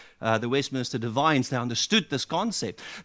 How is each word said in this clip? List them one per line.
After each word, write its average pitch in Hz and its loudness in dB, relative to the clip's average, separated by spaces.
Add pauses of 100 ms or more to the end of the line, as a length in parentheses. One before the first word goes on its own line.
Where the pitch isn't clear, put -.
(200)
Uh, 113 2
the 117 -2
Westminster 131 -2
Divines, 123 2
they 131 0
understood 123 0
this 135 -2
concept, 175 -2 (240)